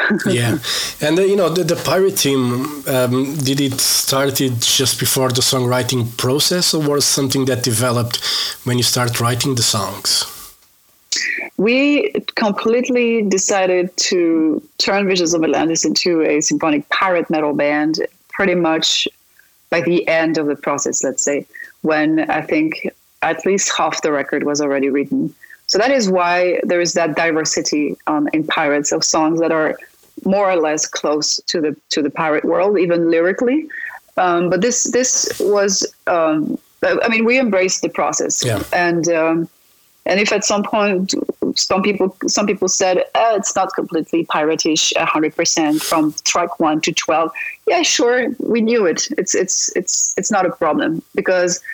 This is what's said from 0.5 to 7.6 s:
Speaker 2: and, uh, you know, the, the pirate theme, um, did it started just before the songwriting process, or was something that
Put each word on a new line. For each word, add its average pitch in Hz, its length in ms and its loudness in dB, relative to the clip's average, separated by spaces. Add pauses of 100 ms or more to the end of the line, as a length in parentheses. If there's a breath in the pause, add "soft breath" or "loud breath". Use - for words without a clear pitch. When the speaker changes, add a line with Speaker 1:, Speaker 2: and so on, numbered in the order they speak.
Speaker 2:
and, 156 160 2
uh, 190 40 4
you 196 140 4
know, 185 140 2
the, 180 140 0
the 165 120 0
pirate 190 420 0
theme, 135 680 0
um, 131 500 0
did 139 220 0
it 131 200 -2
started 135 840 0
just - 380 0
before 127 300 0
the 123 120 0
songwriting 123 760 0
process, 147 560 0
or 156 120 0
was 143 200 2
something 135 400 0
that 123 160 0